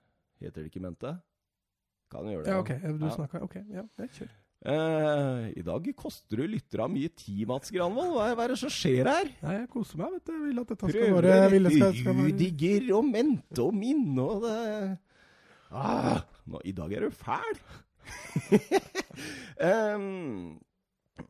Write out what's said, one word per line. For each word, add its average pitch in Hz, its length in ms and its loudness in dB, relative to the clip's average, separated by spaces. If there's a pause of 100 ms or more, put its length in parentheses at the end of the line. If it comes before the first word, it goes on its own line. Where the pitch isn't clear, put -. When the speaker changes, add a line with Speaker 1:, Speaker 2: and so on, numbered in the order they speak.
(420)
Speaker 1:
Heter 90 220 -12
det 78 80 -12
ikke 92 100 -12
mente? 110 380 -10 (920)
Kan - 140 -10
jo 107 160 -6
gjøre - 20 -10
det, - 40 -6
Speaker 2:
Ja, 190 60 -2
Speaker 1:
da. 190 60 -2
Speaker 2:
OK, 156 380 -6
du 151 80 -4
Speaker 1:
Ja. 156 100 -4
Speaker 2:
snakket, 165 280 -8
OK, 180 120 -12 (160)
ja, 185 120 -12 (160)
ja, 208 80 -10
kjør. - 220 -16 (360)
Speaker 1:
Eh, 147 920 -2
i - 40 -8
dag 87 220 -4 (120)
koster - 420 -10
du 143 100 -2
lyttere 185 420 -4
mye 139 260 -2
tid, 104 320 -6
Mats 127 240 -6
Granvold. 226 440 -2
Hva 226 160 2
er, 233 40 -2
hva 233 100 -2
er - 40 0
det 247 80 -2
som 262 120 -6
skjer 131 360 2
her? 330 200 2 (180)
Speaker 2:
Nei, 175 160 -4
jeg 240 100 -8
koser - 280 -6
meg, 220 160 -6
vet 349 120 -10
du. 320 80 -8
Jeg 320 80 -6
vil 285 180 -2
at 240 80 -6
dette 208 220 -4
skal 208 120 0
Speaker 1:
Prøver 196 200 6
Speaker 2:
være, 185 200 10
jeg 196 100 10
vil 196 120 8
det 175 100 6
skal, 196 200 8
Speaker 1:
litt 123 80 -2
Speaker 2:
skal - 140 2
være 143 160 4
Speaker 1:
Rudiger 180 640 2
og 233 80 4
mente 240 540 0
og 143 160 2
minne 208 440 2
og 196 220 0
det. 214 580 -4 (720)
Ah, - 500 0 (260)
nå, - 180 -10
i 92 60 -4
dag 85 220 -8
er 107 80 -4
du - 100 -2
fæl. 415 480 -6 (460)
<laughs> - 1600 -4
Ehm, 185 1000 -2 (720)